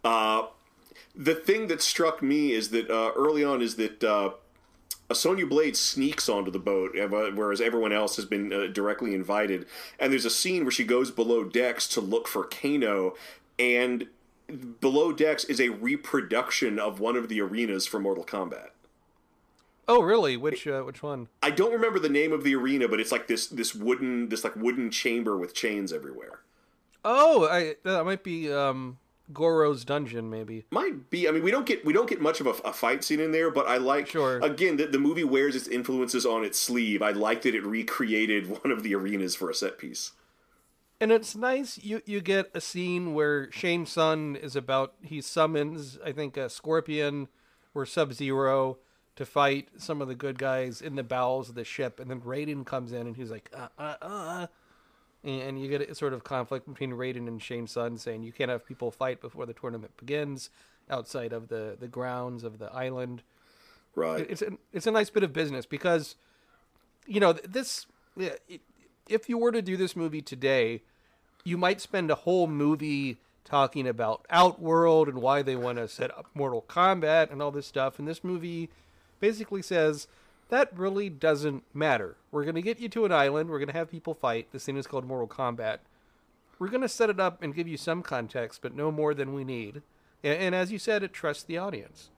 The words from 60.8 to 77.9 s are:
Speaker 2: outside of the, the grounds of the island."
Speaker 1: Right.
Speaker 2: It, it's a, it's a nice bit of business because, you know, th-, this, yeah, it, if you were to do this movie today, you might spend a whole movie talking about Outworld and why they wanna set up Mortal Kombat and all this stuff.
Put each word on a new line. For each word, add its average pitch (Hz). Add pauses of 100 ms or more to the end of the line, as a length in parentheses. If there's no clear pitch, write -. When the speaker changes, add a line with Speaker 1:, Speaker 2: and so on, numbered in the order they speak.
Speaker 2:
outside 120
of 113
the, 110
the 120
grounds 123
of 107
the 107
island." 127 (720)
Speaker 1:
Right. 160
Speaker 2:
It, 156
it's 185
a, 208 (200)
it's 180
a 220
nice 214
bit 202
of 151
business 143
because, 160 (920)
you 208
know, 180
th-, 160
this, 254 (280)
yeah, 185 (120)
it, - (480)
if 220
you 233
were 233
to 226
do 185
this 185
movie 160
today, 127 (600)
you 175
might 180
spend 180
a 143
whole 175
movie 143 (260)
talking 139
about 113
Outworld 165
and 127
why 135
they 131
wanna 120
set -
up -
Mortal 131
Kombat 165
and 143
all 147
this 143
stuff. 135